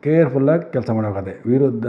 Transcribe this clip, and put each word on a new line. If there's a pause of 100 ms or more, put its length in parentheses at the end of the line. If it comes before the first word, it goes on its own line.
ಕೇರ್‌ಫುಲ್ಲಾಗಿ
ಕೆಲಸ
ಮಾಡಬೇಕಾಗುತ್ತೆ.
ವಿರುದ್ಧ